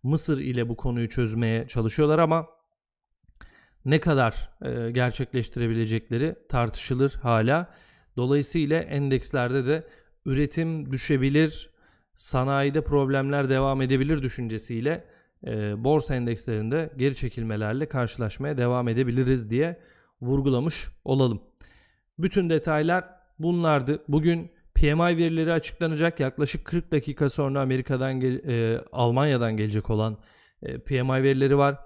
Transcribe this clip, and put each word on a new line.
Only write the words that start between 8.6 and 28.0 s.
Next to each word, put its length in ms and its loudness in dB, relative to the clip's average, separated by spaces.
endekslerde 880 -2
de 200 -2
üretim 680 -2
düşebilir, 760 0
sanayide 680 0
problemler 640 2
devam 340 2
edebilir 400 0
düşüncesiyle, 800 -4
e, 380 -4
borsa 300 2
endekslerinde 840 -4
geri 200 0
çekilmelerle 720 -4
karşılaşmaya 680 -4
devam 320 0
edebiliriz 640 0
diye 300 -2
vurgulamış 680 0
olalım. 380 2
Bütün 320 0
detaylar 540 2
bunlardı. 680 2
Bugün 420 2
P 200 6
M 180 4
I 40 2
verileri 360 2
açıklanacak. 680 0
Yaklaşık 440 -2
kırk 280 -4
dakika 360 0
sonra 320 -2
Amerika'dan 600 -2